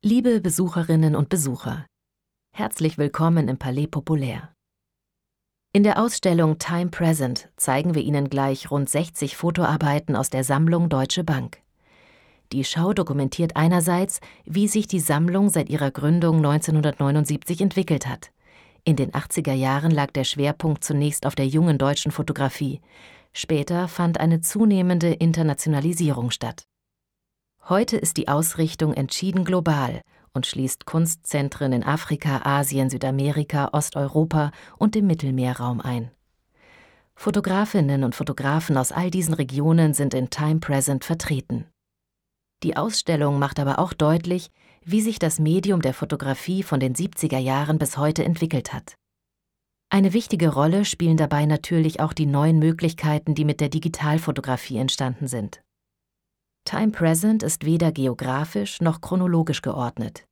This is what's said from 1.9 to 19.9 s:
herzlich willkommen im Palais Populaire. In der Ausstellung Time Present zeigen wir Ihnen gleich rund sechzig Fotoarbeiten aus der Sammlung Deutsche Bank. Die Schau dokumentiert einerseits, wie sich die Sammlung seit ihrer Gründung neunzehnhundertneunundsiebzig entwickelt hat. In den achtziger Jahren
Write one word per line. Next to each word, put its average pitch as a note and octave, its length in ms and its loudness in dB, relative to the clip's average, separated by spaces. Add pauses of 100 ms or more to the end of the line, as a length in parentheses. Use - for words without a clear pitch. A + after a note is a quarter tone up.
herzlich D#3+ 440 -2
willkommen D#3 500 2
im B2+ 100 -2
Palais C#3 280 -4
Populaire. C#3+ 600 -4 (1200)
In G3+ 120 6
der G#3 180 4
Ausstellung E3+ 560 2
Time F3 320 -4
Present D#3 680 0
zeigen D3+ 380 0
wir D3+ 80 0
Ihnen C#3+ 260 0
gleich C3+ 420 -2
rund C#3+ 200 -2
sechzig D3 460 -4
Fotoarbeiten D3+ 800 0
aus C3 120 -2
der C3 160 -2
Sammlung D#3+ 440 2
Deutsche C#3 360 0
Bank. C3 380 -4 (920)
Die C3 120 -2
Schau E3+ 280 0
dokumentiert D#3+ 640 -2
einerseits, F3 640 2 (240)
wie G3+ 240 0
sich G#3+ 180 0
die F#3 140 -2
Sammlung F3 480 2
seit - 220 0
ihrer C#3+ 200 0
Gründung D#3+ 520 2
neunzehnhundertneunundsiebzig D3+ 1200 0
entwickelt F#3 440 0
hat. - 260 -8 (520)
In D#3 120 4
den C3+ 180 -2
achtziger C#3 400 -2
Jahren C#3 380 2